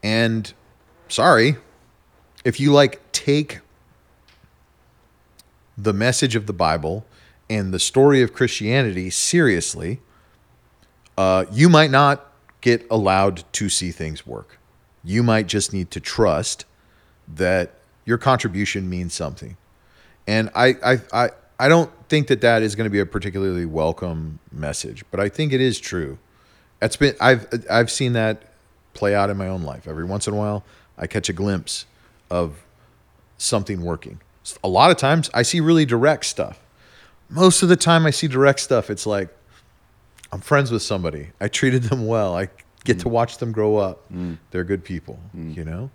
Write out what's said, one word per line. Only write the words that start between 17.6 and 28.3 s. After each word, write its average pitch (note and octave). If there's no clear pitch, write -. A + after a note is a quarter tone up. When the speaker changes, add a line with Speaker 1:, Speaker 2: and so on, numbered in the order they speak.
Speaker 1:
your A#2
contribution G2+
means F2+
something. C#2
And A2
I, B2+
I, B2
I, A#2+
I C3
don't E3
think D3+
that A#2
that A#2
is G#2
gonna A2
be G2+
a F#2+
particularly F#2+
welcome D#2+
message, -
but -
I G2+
think D3+
it C3
is B2+
true. D2
It's G#2+
been, C#3+
I've, A#2+
I've A#2
seen B2
that A2